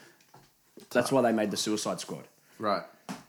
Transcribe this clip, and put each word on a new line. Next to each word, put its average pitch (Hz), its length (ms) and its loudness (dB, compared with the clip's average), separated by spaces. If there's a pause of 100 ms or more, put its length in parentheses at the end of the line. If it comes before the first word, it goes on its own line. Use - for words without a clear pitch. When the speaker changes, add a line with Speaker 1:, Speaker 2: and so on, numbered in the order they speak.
(920)
Speaker 1:
That's 120 200 2
why 135 100 6
they 117 100 4
made 107 200 2
the 101 60 -2
Suicide 104 420 -2
Squad. 73 260 -10 (340)
Speaker 2:
Right. 101 240 -2 (460)